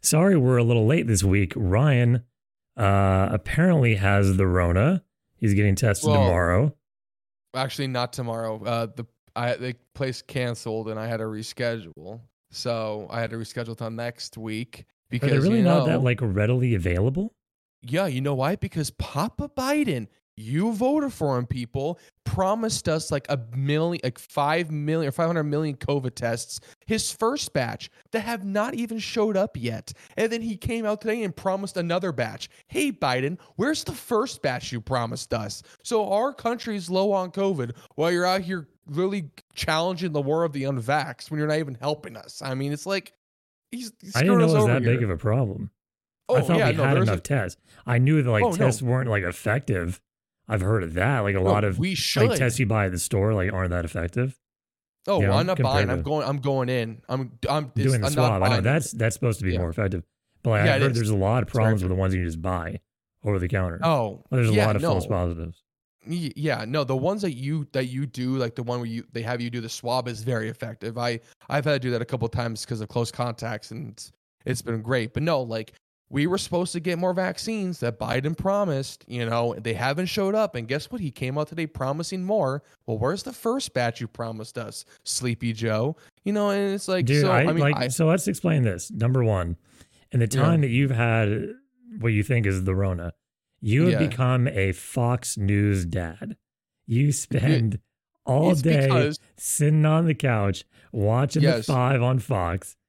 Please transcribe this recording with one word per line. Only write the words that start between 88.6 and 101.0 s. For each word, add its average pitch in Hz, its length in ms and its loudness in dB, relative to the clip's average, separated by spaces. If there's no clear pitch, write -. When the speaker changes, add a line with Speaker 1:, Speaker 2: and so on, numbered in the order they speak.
Speaker 1:
this. 95 300 -2
Number 127 320 2
one, 90 320 2
in 127 80 2
the 117 100 4
Speaker 2:
Yeah. 131 140 2
Speaker 1:
time 160 180 6
that 139 80 2
you've 131 220 2
had 113 560 2
what 117 120 0
you 104 120 4
think 117 240 2
is 95 180 0
the 95 120 0
Rona, 90 380 -2
you 120 280 2
have - 140 4
Speaker 2:
Yeah. 156 60 2
Speaker 1:
become 127 420 2
a 98 240 0
Fox 120 640 -2
News 101 500 2
dad. 85 500 -6
You 127 220 2
Speaker 2:
It, 143 60 2
Speaker 1:
spend 113 640 0
all 156 260 4
Speaker 2:
it's 156 100 2
Speaker 1:
day 151 240 4
Speaker 2:
because 135 320 2
Speaker 1:
sitting 151 480 2
on 160 200 4
the 160 80 2
couch 107 500 0
watching 123 520 2